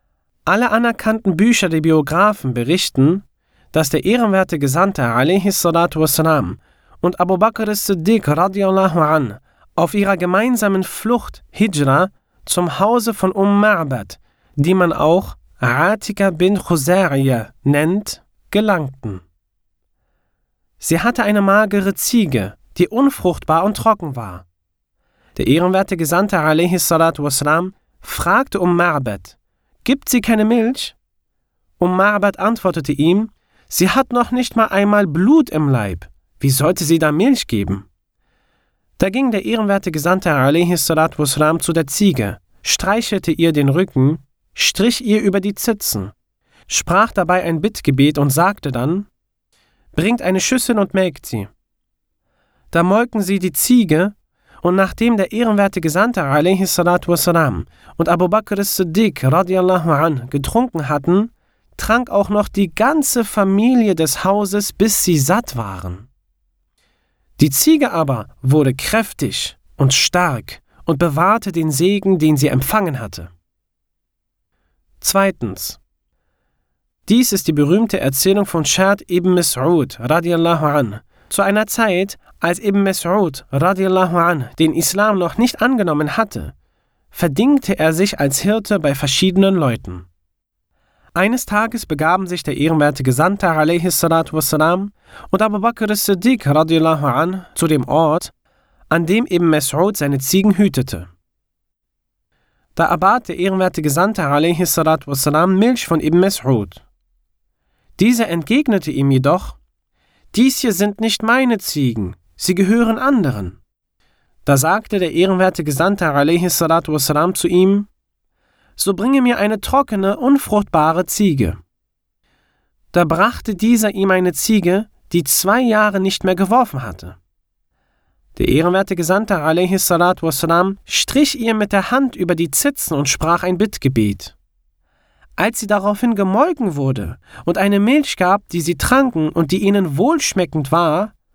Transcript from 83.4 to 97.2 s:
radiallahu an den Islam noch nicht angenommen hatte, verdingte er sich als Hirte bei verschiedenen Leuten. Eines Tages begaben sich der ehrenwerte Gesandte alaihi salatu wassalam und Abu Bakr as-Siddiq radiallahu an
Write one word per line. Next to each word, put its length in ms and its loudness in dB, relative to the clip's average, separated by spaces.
radiallahu 640 0
an 420 0
den 160 2
Islam 460 0
noch 180 -2
nicht 240 0
angenommen 540 0
hatte, 380 -6
verdingte 680 0
er 140 2
sich 280 -2
als 200 -2
Hirte 400 0
bei 160 0
verschiedenen 600 2
Leuten. 500 -4
Eines 320 0
Tages 400 -4
begaben 420 0
sich 160 -6
der 140 -6
ehrenwerte 440 2
Gesandte 480 0
alaihi 400 0
salatu 460 0
wassalam 560 0
und 120 0
Abu 180 0
Bakr 300 -2
as-Siddiq 560 0
radiallahu 600 2
an 400 -2